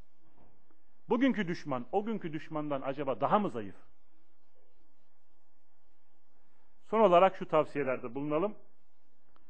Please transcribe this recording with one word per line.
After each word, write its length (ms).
Bugünkü 400
düşman, 440
o 120
günkü 280
düşmandan 500
acaba 380
daha 180
mı 120
zayıf? 260
Son 100
olarak 360
şu 120
tavsiyelerde 640
bulunalım. 400